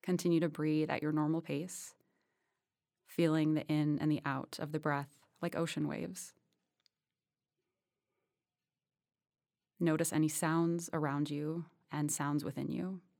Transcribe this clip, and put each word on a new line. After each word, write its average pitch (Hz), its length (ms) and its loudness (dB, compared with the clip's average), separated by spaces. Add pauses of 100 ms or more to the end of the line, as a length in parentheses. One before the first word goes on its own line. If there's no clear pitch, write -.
Continue 175 360 4
to 170 100 4
breathe 156 400 2
at 156 120 0
your 151 100 0
normal 156 300 2
pace, 156 520 -8 (1120)
feeling 156 480 2
the 156 140 0
in 151 320 2
and 151 120 2
the 151 140 2
out 135 340 -4
of 151 120 -6
the 156 80 -2
breath 143 380 -2 (240)
like 170 140 -4
ocean 156 320 -2
waves. - 460 -8 (3500)
Notice 160 320 2
any 156 160 2
sounds 165 640 0
around 147 380 0
you 151 360 -4 (260)
and 147 200 0
sounds 143 320 0
within - 260 -6
you. 185 300 -4 (200)